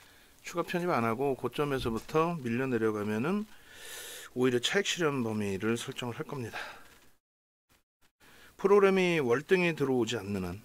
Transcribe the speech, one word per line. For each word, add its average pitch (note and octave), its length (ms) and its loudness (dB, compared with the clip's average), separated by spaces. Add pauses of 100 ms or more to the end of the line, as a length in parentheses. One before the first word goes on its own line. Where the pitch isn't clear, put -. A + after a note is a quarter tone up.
(420)
추가 E3+ 200 -6
편입 F3 260 -4
안 C3 160 2
하고 B2+ 300 0
고점에서부터 C#3 1000 -2
밀려 B2+ 300 -2
내려가면은 A2 800 0 (880)
오히려 B2 280 2
차익 G3 260 0
실현 D3 360 0
범위를 G#2+ 540 -2
설정을 A#2 420 -8
할 D#3 60 -6
겁니다. B2+ 320 -8 (2000)
프로그램이 F#3+ 600 6
월등히 D#3 560 2
들어오지 B2+ 420 2
않는 G2+ 260 -4
한, F#2 220 -6